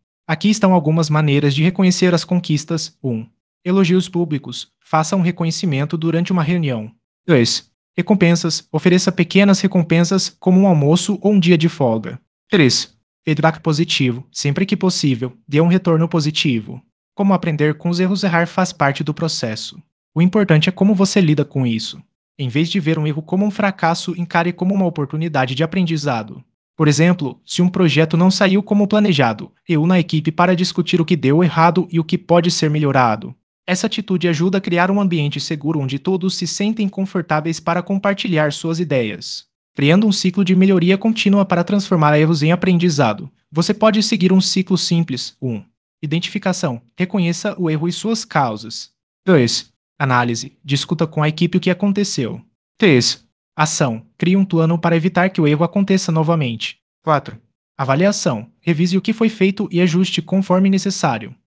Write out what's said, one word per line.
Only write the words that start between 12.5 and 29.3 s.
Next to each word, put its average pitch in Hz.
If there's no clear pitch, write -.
Feedback 160
positivo. 143
Sempre 143
que 196
possível, 131
dê 143
um 170
retorno 170
positivo. 139
Como 196
aprender 151
com 160
os 175
erros. 185
Errar 170
faz 185
parte 139
do 147
processo. -
O 160
importante 185
é -
como 196
você 190
lida 151
com 135
isso. 110
Em 135
vez 156
de 202
ver 160
um 151
erro 156
como 185
um 214
fracasso, 185
encare 175
como 185
uma 190
oportunidade 151
de 135
aprendizado. 156
Por 156
exemplo, 156
se -
um 180
projeto 160
não 185
saiu 196
como 202
planejado, 160